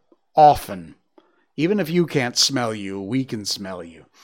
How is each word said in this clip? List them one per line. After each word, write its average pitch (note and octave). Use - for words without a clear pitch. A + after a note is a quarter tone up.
often. G2+
Even F#3
if D#3
you F3
can't B2
smell B2
you, G2
we A#2+
can A2+
smell F#2+
you. E2